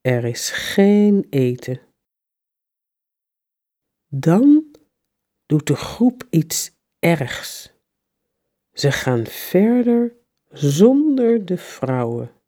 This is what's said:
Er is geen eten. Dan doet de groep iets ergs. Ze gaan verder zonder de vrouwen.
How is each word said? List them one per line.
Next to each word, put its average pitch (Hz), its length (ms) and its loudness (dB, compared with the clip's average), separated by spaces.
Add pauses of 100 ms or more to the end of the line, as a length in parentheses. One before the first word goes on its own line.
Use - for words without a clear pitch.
Er 123 240 -2
is 120 260 -6
geen 202 800 2
eten. 127 500 -2 (2250)
Dan 233 640 4 (760)
doet 151 200 0
de 143 100 0
groep - 540 -2
iets - 400 -2 (280)
ergs. - 760 -4 (1000)
Ze 143 200 -2
gaan 120 340 -2
verder 233 920 0 (340)
zonder 233 920 2
de 180 140 -8
vrouwen. 123 720 -6 (180)